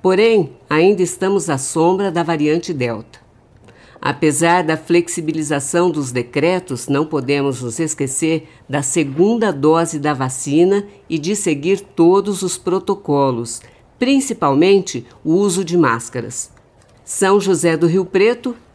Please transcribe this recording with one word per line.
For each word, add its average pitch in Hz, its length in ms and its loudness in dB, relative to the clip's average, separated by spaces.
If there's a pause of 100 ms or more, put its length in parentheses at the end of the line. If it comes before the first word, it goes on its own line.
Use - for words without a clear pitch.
Porém, 190 560 2 (140)
ainda 180 320 2
estamos 180 480 -2
à 139 80 -2
sombra 185 520 0
da 170 120 -2
variante 160 500 -2
Delta. 117 480 -8 (800)
Apesar 160 640 2
da 160 100 0
flexibilização 160 1160 -2
dos 147 200 -4
decretos, 139 760 -2
não 143 160 0
podemos 139 560 -2
nos 120 180 -8
esquecer 160 720 -4 (180)
da 147 160 -4
segunda 180 680 0
dose 156 460 0
da 147 160 -2
vacina 156 760 0 (220)
e 160 80 -2
de 175 180 -2
seguir 175 460 -2
todos 190 580 2
os 180 160 -4
protocolos, 143 1040 -2 (380)
principalmente 190 1080 2 (160)
o 156 120 0
uso 190 280 2
de 170 140 -2
máscaras. 120 760 -2 (540)
São 196 340 2
José 170 380 2
do 160 100 2
Rio 180 200 2
Preto 233 500 0 (180)